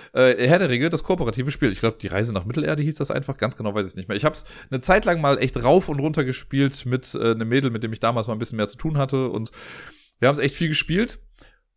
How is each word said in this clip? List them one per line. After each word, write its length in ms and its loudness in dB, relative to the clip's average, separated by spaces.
Äh, 360 6
Herr 100 8
der 100 2
Ringe, 220 2
das 140 -4
kooperative 480 -2
Spiel. 180 0
Ich 80 -4
glaub, 220 0
die 80 -6
Reise 240 0
nach 120 -2
Mittelerde 380 -2
hieß 140 -2
das 160 -4
einfach, 240 -4
ganz 200 -2
genau 160 -4
weiß 140 -2
ich's 80 -10
nicht 140 -12
mehr. 80 -4
Ich 80 -2
hab's 200 0
eine 120 -4
Zeit 240 4
lang 160 2
mal 180 2
echt 240 -2
rauf 260 4
und 120 -2
runter 240 0
gespielt 600 -2
mit, 280 -4
äh, 160 2
einem 180 0
Mädel, 220 2
mit 140 -6
dem 80 -4
ich 80 -10
damals 260 0
mal 60 -4
ein 80 -4
bisschen 160 -6
mehr 100 0
zu 120 -8
tun 200 -2
hatte 300 0
und 240 -6
wir 80 4
haben's 160 2
echt 140 0
viel 100 -2
gespielt. 540 -2